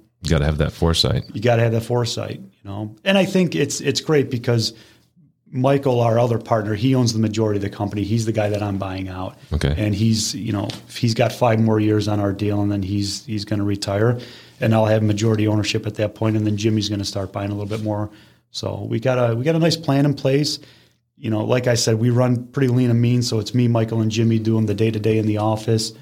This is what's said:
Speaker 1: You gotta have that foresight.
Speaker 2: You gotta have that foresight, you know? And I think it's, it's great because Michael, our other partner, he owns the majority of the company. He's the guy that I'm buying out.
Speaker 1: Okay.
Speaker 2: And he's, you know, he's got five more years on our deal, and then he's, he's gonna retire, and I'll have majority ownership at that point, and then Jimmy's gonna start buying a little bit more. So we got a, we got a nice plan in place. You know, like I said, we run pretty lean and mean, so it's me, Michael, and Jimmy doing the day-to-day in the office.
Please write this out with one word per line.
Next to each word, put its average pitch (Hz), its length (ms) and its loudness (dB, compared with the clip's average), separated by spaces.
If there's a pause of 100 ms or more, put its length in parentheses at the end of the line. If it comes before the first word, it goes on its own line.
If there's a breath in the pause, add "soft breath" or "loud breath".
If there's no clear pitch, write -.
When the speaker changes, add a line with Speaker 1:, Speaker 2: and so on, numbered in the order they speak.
(240)
Speaker 1:
You 85 60 -2
gotta 76 160 4
have 76 120 2
that 73 160 0
foresight. - 500 0 (100)
Speaker 2:
You 101 80 -8
gotta 117 220 4
have 117 80 2
that 113 120 0
foresight, 117 560 -4
you - 300 -20
know? 107 260 -10 (100)
And 190 120 2
I 190 80 4
think 185 300 0
it's, 147 240 -2
it's 143 220 -2
great 139 280 2
because 117 440 0 (800 loud breath)
Michael, 135 460 2
our 117 180 2
other 117 220 2
partner, 110 360 0
he 131 200 2
owns 123 160 2
the 107 80 -2
majority 107 380 0
of 98 40 -4
the 98 80 -4
company. 104 340 -4
He's 110 220 -2
the 113 60 0
guy 104 180 0
that 104 140 -2
I'm 101 140 -4
buying 95 320 -8
out. 92 280 -10 (140 loud breath)
Speaker 1:
Okay. 71 260 0
Speaker 2:
And 104 160 0
he's, 110 400 0
you 113 200 -4
know, 101 160 -4 (200)
he's 117 240 -2
got 117 200 0
five 113 260 2
more 110 180 4
years 107 300 2
on 104 140 0
our 101 100 0
deal, 104 300 -2
and 101 100 0
then 101 100 -2
he's, 98 440 -4
he's 107 180 -6
gonna 101 220 -4
retire, 104 520 0 (440 loud breath)
and 113 120 2
I'll 110 120 4
have 110 180 2
majority 107 460 2
ownership 107 360 -2
at 104 100 -6
that 104 200 -2
point, 110 220 0
and 107 100 0
then 107 80 0
Jimmy's 107 320 0
gonna 101 160 -4
start 98 300 -6
buying 101 180 -4
a - 20 -6
little 104 140 -6
bit 107 160 -6
more. 104 260 -4 (420 loud breath)
So 101 380 -8
we 117 120 -2
got 127 160 0
a, 117 180 2
we 120 80 -2
got 160 120 2
a 165 40 2
nice 160 160 2
plan 143 300 2
in 143 80 2
place. 139 440 0 (600 loud breath)
You 113 120 -6
know, 107 140 0
like 120 240 0
I 120 80 4
said, 113 240 2
we 120 120 2
run 123 360 2
pretty 135 220 0
lean 123 200 2
and 117 120 4
mean, 120 200 2
so 113 180 -2
it's 101 140 -4
me, 123 140 2
Michael, 113 340 0
and 110 80 0
Jimmy 113 300 2
doing 110 280 2
the 104 60 -2
day-to-day 110 440 0
in 107 100 0
the 104 100 0
office. 110 540 0 (100)